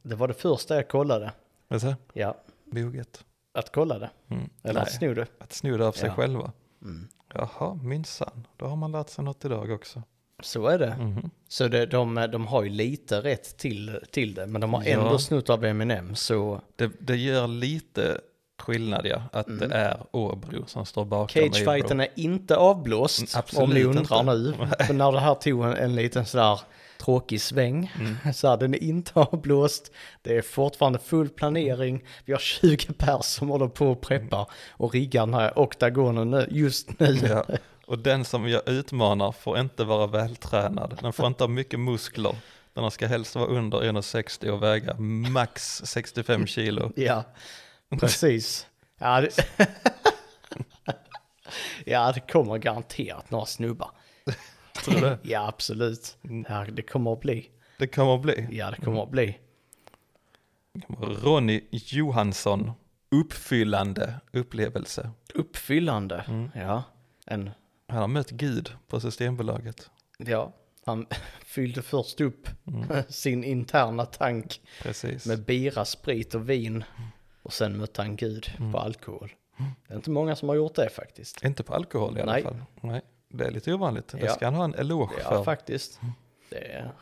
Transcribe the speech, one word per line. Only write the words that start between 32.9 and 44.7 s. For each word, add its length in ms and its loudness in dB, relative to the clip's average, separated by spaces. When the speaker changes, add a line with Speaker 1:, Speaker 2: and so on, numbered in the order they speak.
Speaker 1:
pers 280 4
som 240 -2
håller 180 4
på 240 2
och 100 -2
preppar 480 -2
och 240 -2
riggar 320 4
den 80 2
här 260 4
oktagonen 720 4
nu, 200 4
just 480 0
nu. 60 8
Speaker 2:
Ja. 220 2
Och 140 -4
den 260 2
som 240 -2
jag 200 2
utmanar 600 2
får 280 -2
inte 240 -2
vara 240 4
vältränad. 920 -2
Den 120 -4
får 140 2
inte 160 0
ha 60 4
mycket 300 -2
muskler. 560 -2
Den 180 -2
ska 160 -2
helst 280 -2
vara 100 0
under 380 0
en 140 2
och 80 -2
sextio 460 -4
och 120 -2
väga 300 2